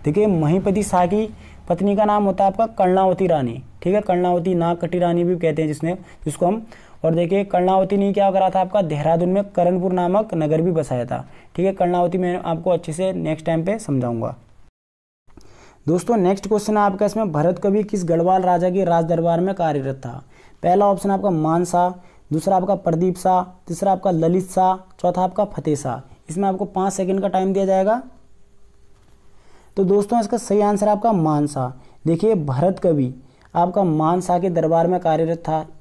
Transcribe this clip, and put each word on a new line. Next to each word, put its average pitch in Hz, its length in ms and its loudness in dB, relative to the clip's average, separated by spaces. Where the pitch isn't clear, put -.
देखिए, 196 240 2
महीपति 185 540 2
शाह 180 240 2
की 208 220 0
पत्नी 196 280 0
का 208 80 4
नाम 208 200 2
होता 196 200 0
है 196 60 4
आपका 190 180 -2
कर्णावती 190 580 2
रानी, 131 360 0
ठीक 180 120 0
है, 208 80 2
कर्णावती 180 520 0
नागकटी 170 440 0
रानी 175 260 2
भी 175 120 0
कहते 160 260 0
हैं 156 60 0
जिसने, 160 260 -4
जिसको 151 220 -2
हम। 220 180 -2
और 165 100 2
देखिए, 175 300 0
कर्णावती 190 520 2
ने 196 160 2
क्या 196 180 2
करा 190 200 2
था 190 100 0
आपका? 185 220 0
देहरादून 160 460 0
में 190 180 0
करणपुर 180 460 0
नामक 185 420 0
नगर 156 280 0
भी 175 100 2
बसाया 135 320 -2
था, 123 200 -8
ठीक 175 100 0
है। 196 60 2
कर्णावती 180 460 0
मैं 180 200 -2
आपको 170 320 -4
अच्छे 165 220 -2
से 185 200 -2
नेक्स्ट 160 340 -4
टाइम 165 180 0
पे 202 140 -2
समझाऊंगा। 120 560 -4
दोस्तों, 175 320 0
नेक्स्ट 190 300 0
क्वेश्चन 214 280 0
है 208 60 4
आपका 202 240 0
इसमें, 202 260 -2
भरत 156 260 0
कवि 208 260 0
किस 202 200 -4
गढ़वाल 170 380 2
राजा 180 280 2
के 190 140 0
राज 170 200 2
दरबार 170 360 0
में 190 140 -2
कार्यरत 143 420 -2
था? 127 260 -12
पहला 190 240 4
ऑप्शन 202 240 0
आपका 196 200 0
मान 165 340 0
शाह, 175 260 2
दूसरा 165 260 0
आपका 185 200 0
प्रदीप 180 400 0
शाह, 185 260 2
तीसरा 190 260 -2
आपका 190 180 0
ललित 175 340 2
शाह, 185 320 0
चौथा 180 220 0
आपका 185 240 0
फतेह 156 300 -4
शाह। 131 240 -6
इसमें 190 180 -2
आपको 190 180 -2
पाँच 190 260 -2
सेकंड 190 280 -2
का 196 80 -2
टाइम 190 240 0
दिया 190 120 0
जाएगा। 190 380 2
तो 196 80 2
दोस्तों, 202 360 2
इसका 214 180 -2
सही 202 240 0
आंसर 208 260 2
आपका 214 240 2
मान 156 340 2
शाह। 131 240 -4
देखिए, 175 300 2
भरत 156 420 0
कवि 143 340 0
आपका 180 300 0
मान 160 360 2
शाह 180 180 0
के 185 120 0
दरबार 165 360 2
में 180 140 0
कार्यरत 165 380 0
था। 156 280 -4